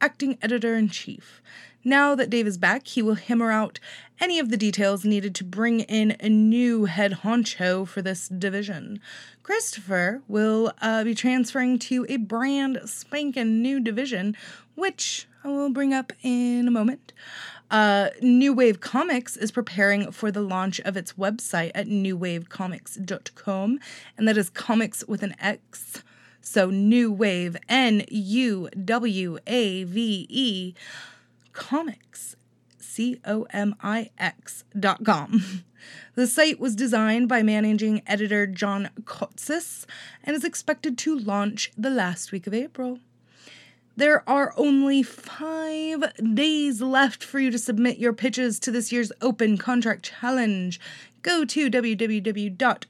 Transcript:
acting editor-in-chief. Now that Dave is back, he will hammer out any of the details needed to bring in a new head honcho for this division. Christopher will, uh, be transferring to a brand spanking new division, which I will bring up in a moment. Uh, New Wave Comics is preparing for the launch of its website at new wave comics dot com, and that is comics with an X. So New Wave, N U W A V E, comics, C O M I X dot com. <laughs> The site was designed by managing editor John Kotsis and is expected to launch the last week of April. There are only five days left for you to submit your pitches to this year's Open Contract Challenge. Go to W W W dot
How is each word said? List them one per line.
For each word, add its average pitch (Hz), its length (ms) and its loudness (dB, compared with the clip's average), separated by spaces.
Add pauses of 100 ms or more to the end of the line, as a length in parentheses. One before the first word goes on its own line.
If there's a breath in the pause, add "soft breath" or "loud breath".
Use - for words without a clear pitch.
acting 277 400 -2
editor-in-chief. 226 1000 -2 (440 loud breath)
Now 285 300 6
that 254 140 0
Dave 226 180 2
is 185 100 -2
back, 185 280 2
he - 160 -2
will 214 140 2
hammer 233 340 0
out 214 300 0 (400 loud breath)
any 349 200 0
of 254 100 -2
the 233 80 0
details 202 480 0
needed 202 300 0
to 185 100 -10
bring 226 360 0
in 214 380 2
a 202 80 -2
new 220 560 6
head 196 400 0
honcho 190 640 0
for 196 140 -6
this 185 260 -6
division. 196 720 -6 (420 loud breath)
Christopher 202 840 -2
will, 220 540 2
uh, 220 240 0
be 226 100 0
transferring 254 640 0
to 254 300 -4
a 269 80 -4
brand 262 680 -2
spanking 240 800 -2
new 269 180 0
division, 220 560 -2 (400 loud breath)
which - 540 -4 (160)
I - 20 -6
will 285 220 -2
bring 269 240 0
up 262 180 -2 (120)
in 247 440 2
a 240 40 4
moment. 233 420 0 (560 loud breath)
Uh, 202 420 4 (100)
New 254 320 8
Wave 226 260 6
Comics 247 560 -2
is 214 160 -2
preparing 202 640 0
for 214 180 -2
the 202 100 -4
launch 185 400 -2
of 190 140 -4
its 180 180 -8
website 190 640 -2
at 202 100 -4
new 190 300 0
wave 170 320 -4
comics - 480 -10
dot 190 400 -8
com, 202 440 -2 (380 loud breath)
and 220 80 0
that 220 120 4
is 196 120 0
comics 220 560 -2
with 208 160 -6
an 202 160 -6
X. - 640 -8 (380 soft breath)
So 185 300 2
New 214 420 4
Wave, 180 460 0 (100)
N 233 420 4
U 208 600 -2
W 190 760 -2
A 202 380 -2
V 196 460 -4
E, 190 460 -4 (760 loud breath)
comics, - 840 -8 (420)
C 247 460 -4
O 214 240 -2
M 208 320 -2
I 220 360 -4
X - 460 -6 (140)
dot 196 260 2
com. 190 680 2
<laughs> - 40 -20 (420 loud breath)
The 247 100 2
site 302 340 2
was 233 160 -2
designed 226 520 2
by 233 160 4
managing 214 640 2
editor 208 400 0
John 196 420 -4 (140)
Kotsis - 840 -8 (380 loud breath)
and 294 120 -2
is 269 80 -2
expected 311 560 -4
to 311 200 -2
launch 208 580 -2
the 220 120 -2
last 185 420 -2
week 196 160 -8
of 196 60 -6
April. 254 460 -6 (960 loud breath)
There 294 340 4
are 277 280 2
only 277 440 4
five 311 1000 -6 (320)
days 294 460 2
left 262 420 2
for - 160 -4
you 269 120 2
to 240 60 -2
submit 240 400 2
your 233 160 2
pitches 233 460 -2
to - 120 -4
this 226 200 -2
year's 233 200 0 (100)
Open 214 360 2
Contract 233 640 -2
Challenge. 214 600 -2 (420 loud breath)
Go 339 240 2
to 285 240 0
W 233 260 0
W 214 260 0
W 208 280 -4
dot 214 400 0